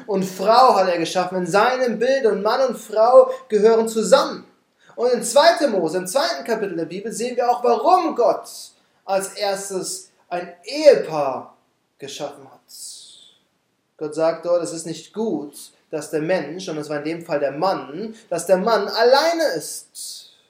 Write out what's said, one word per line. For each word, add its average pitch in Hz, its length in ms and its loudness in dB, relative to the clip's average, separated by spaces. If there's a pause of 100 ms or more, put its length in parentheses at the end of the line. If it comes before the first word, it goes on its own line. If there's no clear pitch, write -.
und 196 180 -2
Frau 226 500 4
hat 190 140 2
er 175 100 0
geschaffen 180 400 -2
in 180 80 -2
seinem 233 520 0
Bild 254 280 0
und 196 160 0
Mann 254 260 0
und 226 100 -8
Frau 254 520 6 (180)
gehören 220 400 4
zusammen. 226 580 2 (500)
Und 247 180 0
in 220 80 0
zweiter 311 460 4
Mose, 175 280 -2
im 185 100 -4
zweiten 277 380 -4
Kapitel 196 320 -4
der 165 80 -6
Bibel, 190 260 -10
sehen 240 260 -8
wir 240 140 0
auch, 247 140 -2
warum 302 500 2
Gott 202 360 0 (560)
als 190 220 -2
erstes 196 840 -8 (180)
ein 175 240 -8 (100)
Ehepaar 156 960 2 (400)
geschaffen 139 480 -12
hat. - 160 -20 (1400)
Gott 151 180 -10
sagt 165 300 0
dort, 175 180 2
es 160 120 -8
ist 165 100 -10
nicht - 300 -12
gut, 208 420 -6 (340)
dass 147 200 -8
der 156 100 -2
Mensch, 170 480 -4
und 156 80 -8
es 147 140 -8
war 151 80 -6
in 143 60 -10
dem 165 200 -8
Fall 151 160 -4
der 139 120 -2
Mann, 165 640 -4 (140)
dass 165 160 -6
der 185 140 4
Mann 208 300 0
alleine 285 560 2 (120)
ist. - 800 -14 (140)